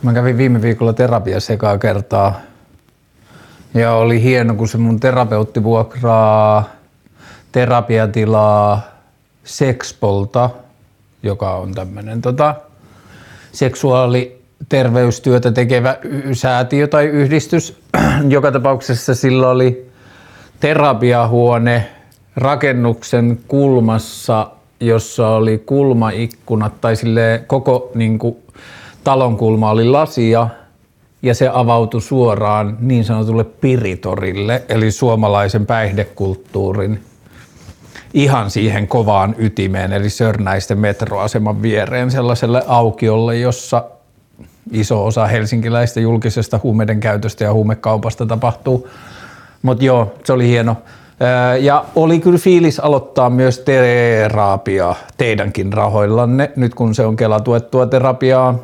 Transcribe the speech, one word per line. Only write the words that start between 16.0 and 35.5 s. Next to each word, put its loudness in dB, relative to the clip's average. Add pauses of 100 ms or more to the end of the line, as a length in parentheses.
y-, -6
säätiö 0
tai 2
yhdistys. 0 (180)
<clears throat> 2
Joka 2
tapauksessa 0
sillä 2
oli 0 (680)
terapiahuone 2 (500)
rakennuksen 0
kulmassa, 0 (300)
jossa 0
oli 2
kulmaikkunat, -2
tai 0
silleen 0
koko, -2
niinku, -2 (640)
talon 2
kulma 2
oli 2
lasia, 2 (720)
ja 0
se 0
avautui 0
suoraan 0
niin 0
sanotulle 0
Piritorille, -4
eli 0
suomalaisen 0